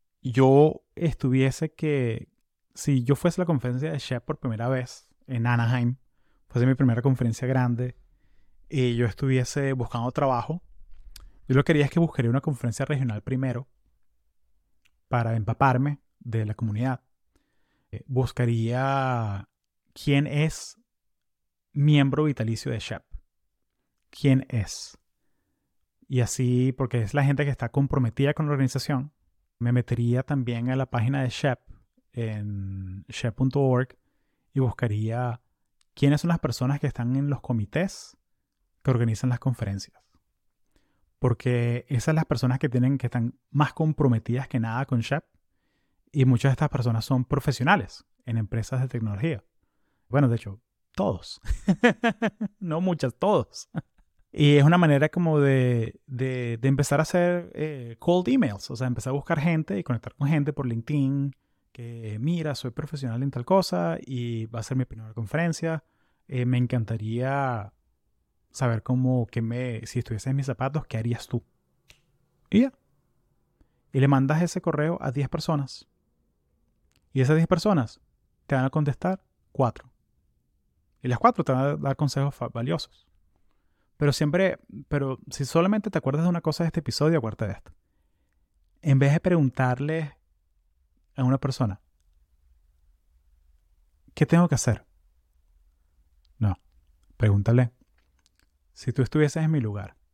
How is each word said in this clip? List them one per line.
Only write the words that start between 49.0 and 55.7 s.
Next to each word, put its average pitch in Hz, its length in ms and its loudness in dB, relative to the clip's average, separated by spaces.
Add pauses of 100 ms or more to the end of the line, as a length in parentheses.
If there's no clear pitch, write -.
Bueno, 131 180 4
de 117 80 0
hecho, 101 240 -10 (340)
todos. 185 460 -4 (260)
<laughs> 220 920 0
No 170 220 -4
muchas, 160 320 -2
todos. - 560 -2 (600)
Y 147 260 6
es 139 80 8
una 165 120 8
manera 151 320 6
como 160 320 2
de, 127 640 2